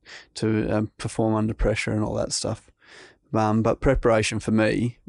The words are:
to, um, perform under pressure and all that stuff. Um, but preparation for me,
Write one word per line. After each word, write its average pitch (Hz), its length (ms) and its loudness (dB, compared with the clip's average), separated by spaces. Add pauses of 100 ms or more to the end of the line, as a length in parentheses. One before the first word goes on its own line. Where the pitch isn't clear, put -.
(360)
to, 110 340 0
um, 107 260 -2
perform 110 380 -2
under 110 180 0
pressure 110 400 -2
and 107 100 0
all 107 120 -4
that - 180 -4
stuff. - 380 -6 (640)
Um, 110 280 2
but 113 200 0
preparation 113 580 2
for - 100 -4
me, 110 460 2 (120)